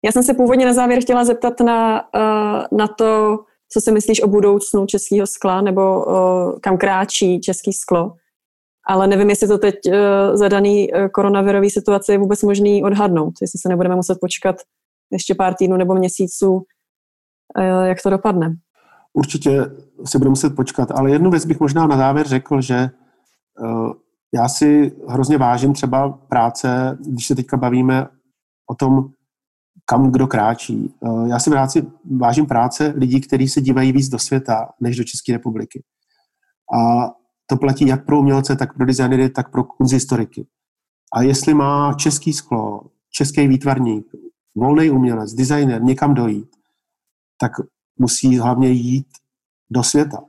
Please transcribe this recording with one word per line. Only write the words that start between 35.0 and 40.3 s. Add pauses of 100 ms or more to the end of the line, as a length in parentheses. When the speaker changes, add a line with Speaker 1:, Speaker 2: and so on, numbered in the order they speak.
Speaker 2:
České
republiky. (920)
A (360)
to
platí
jak
pro
umělce,
tak
pro
designery,
tak
pro
kunsthistoriky. (680)